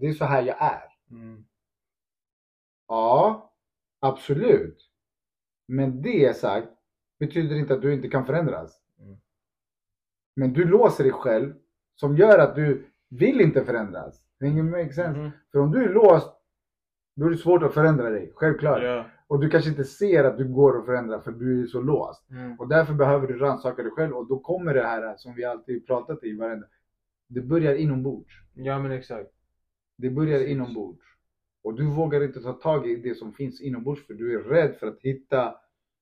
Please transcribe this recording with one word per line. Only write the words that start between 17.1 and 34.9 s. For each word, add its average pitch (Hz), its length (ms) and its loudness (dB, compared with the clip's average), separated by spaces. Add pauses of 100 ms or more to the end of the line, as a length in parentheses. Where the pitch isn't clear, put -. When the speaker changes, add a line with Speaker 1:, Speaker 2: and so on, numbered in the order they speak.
Speaker 1:
då 143 100 -2
är 165 40 2
det 165 60 -2
svårt 170 260 4
att 143 120 2
förändra 151 360 4
dig. 101 240 -6
Självklart. 147 480 0
Speaker 2:
Ja. 123 220 -2 (220)
Speaker 1:
Och 143 140 0
du 156 100 0
kanske 156 200 4
inte 143 140 -2
ser 170 400 2
att 113 140 2
du 131 100 -2
går 127 300 6
att 110 80 -8
förändra 117 340 -4
för 117 120 -12
du 123 300 -2
är 120 40 -4
så 120 140 -6
låst. - 500 -4
Speaker 2:
Mm. 123 300 -16
Speaker 1:
Och 123 80 -12
därför 156 260 2
behöver 139 320 2
du 123 120 -6
rannsaka 127 440 -2
dig 117 100 -6
själv. 156 240 -4
Och 120 120 -10
då 135 100 -2
kommer 170 360 -4
det 127 80 2
här 113 340 -6
som 123 180 -20
vi 120 100 -10
alltid 120 420 -8
pratat 127 380 -6
i 110 120 -8
varenda 110 300 -10 (680)
det 120 80 -6
börjar 151 320 0
inombords. 139 580 -4 (220)
Speaker 2:
Ja, 135 240 -6
men 135 140 -6
exakt. 127 380 -12 (680)
Speaker 1:
Det 127 120 -4
börjar 147 280 0
Speaker 2:
Precis. 143 140 -2
Speaker 1:
inombords. 113 520 -8 (580)
Och 110 120 -8
du 135 100 -4
vågar 147 400 0
inte 131 160 -8
ta 123 120 -10
tag 147 380 -2
i 117 60 -2
det 120 180 -8
som 110 180 -16
finns 131 280 -10
inombords, 139 460 -8
för 107 80 -16
du 117 260 -6
är - 20 -10
rädd 143 340 0
för 110 100 -10
att 104 140 -10